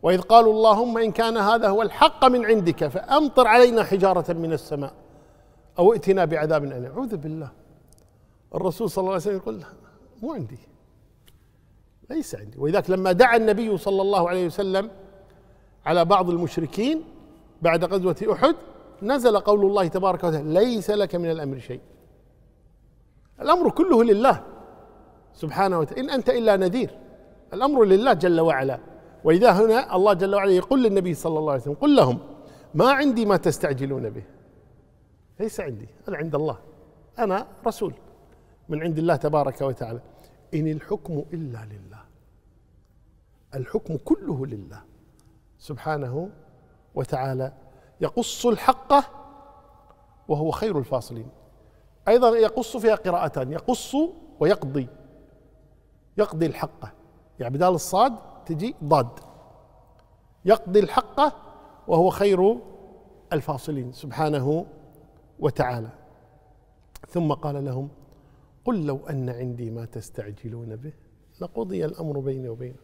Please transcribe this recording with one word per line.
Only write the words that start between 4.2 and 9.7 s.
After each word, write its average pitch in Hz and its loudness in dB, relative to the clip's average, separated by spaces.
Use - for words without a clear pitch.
من 165 -4
السماء 143 -8
أو 190 8
ائتنا 190 2
بعذاب 156 0
أليم". 131 -10
أعوذ 220 -8
بالله. 156 -10
الرسول 185 -4
صلى 196 -4
الله 185 -2
عليه 185 -2
وسلم 202 -4
يقول: 190 -10